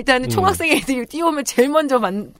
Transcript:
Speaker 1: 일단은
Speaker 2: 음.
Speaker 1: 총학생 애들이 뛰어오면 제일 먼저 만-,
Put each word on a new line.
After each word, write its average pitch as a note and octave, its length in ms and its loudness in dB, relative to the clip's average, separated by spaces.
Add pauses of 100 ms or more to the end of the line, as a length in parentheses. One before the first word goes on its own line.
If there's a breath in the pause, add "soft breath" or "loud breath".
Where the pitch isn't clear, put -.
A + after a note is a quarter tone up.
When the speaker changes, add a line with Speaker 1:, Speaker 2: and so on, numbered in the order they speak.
Speaker 1:
일단은 B3+ 260 2
Speaker 2:
음. - 20 -6
Speaker 1:
총학생 E4+ 440 0
애들이 B3 340 -2
뛰어오면 D4+ 380 -2
제일 B3 240 2
먼저 D4 320 2
만-, G3 400 -4